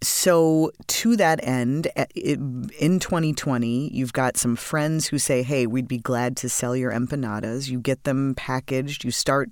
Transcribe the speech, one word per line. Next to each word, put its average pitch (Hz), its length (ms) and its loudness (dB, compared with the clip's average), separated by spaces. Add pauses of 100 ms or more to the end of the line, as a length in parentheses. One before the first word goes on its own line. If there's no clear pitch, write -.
so 160 720 4 (160)
to 233 300 2
that 160 280 4
end, 127 420 0 (100)
a-, 143 180 -2
i-, 147 220 -2 (420)
in 175 220 4
twenty 160 320 0
twenty, 123 600 0
you've 127 200 -2
got 127 240 0
some 120 180 2
friends 156 520 -2
who 147 120 0
say, 127 240 2
"Hey, 127 240 0
we'd 123 220 -2
be 127 80 -2
glad 123 400 -2
to 131 100 -6
sell 123 300 -2
your 127 160 -2
empanadas." 120 760 -4
You 127 140 -4
get 131 240 -2
them 135 320 0
packaged. 135 640 -4
You 123 80 -2
start 139 400 0